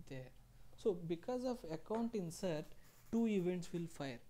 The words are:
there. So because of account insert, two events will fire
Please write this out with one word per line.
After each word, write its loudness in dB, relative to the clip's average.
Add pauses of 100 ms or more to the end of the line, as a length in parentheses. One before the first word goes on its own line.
there. -8 (460)
So 4
because -2
of 2 (140)
account 0
insert, 0 (460)
two 6
events 4
will -2
fire -6 (100)